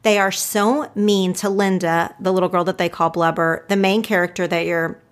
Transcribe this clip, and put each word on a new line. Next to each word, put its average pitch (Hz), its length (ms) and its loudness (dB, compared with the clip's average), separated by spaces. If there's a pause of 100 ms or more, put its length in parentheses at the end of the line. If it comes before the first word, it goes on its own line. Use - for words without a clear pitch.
They 208 140 4
are 190 140 2
so 226 600 -2
mean 202 400 2
to 202 160 -4
Linda, 185 680 0
the 190 140 -2
little 180 160 2
girl 175 160 0
that 185 140 -4
they 175 100 0
call 165 220 0
Blubber. 165 580 0
The 202 80 2
main 196 260 2
character 180 440 0
that 170 180 -2
you're 170 480 -4